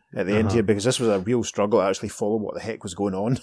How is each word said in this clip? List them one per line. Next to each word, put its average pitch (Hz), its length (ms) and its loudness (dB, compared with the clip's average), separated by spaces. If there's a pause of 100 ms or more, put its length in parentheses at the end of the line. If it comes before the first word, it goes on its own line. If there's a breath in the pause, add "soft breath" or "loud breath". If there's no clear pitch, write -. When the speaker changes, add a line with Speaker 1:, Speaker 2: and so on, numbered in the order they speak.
(160)
Speaker 1:
at 92 120 -2
the 98 100 0
end 110 100 2
Speaker 2:
Uh-huh. 98 60 0
Speaker 1:
here, 113 100 4
because 101 220 2
this 127 120 2
was 117 120 0
a 98 100 2
real 113 240 0
struggle 104 380 2
to 92 40 2
actually - 220 -2
follow 107 300 -2
what 104 160 -4
the 101 80 -8
heck 110 220 -8
was 90 120 -10
going 98 180 0
on. 110 300 -2